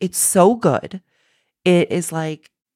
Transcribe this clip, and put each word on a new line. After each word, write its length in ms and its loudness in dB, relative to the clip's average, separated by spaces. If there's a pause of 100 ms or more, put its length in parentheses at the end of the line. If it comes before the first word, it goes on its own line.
It's 180 -8
so 360 4
good. 460 -2 (640)
It 260 2
is 220 -4
like, 380 -8 (260)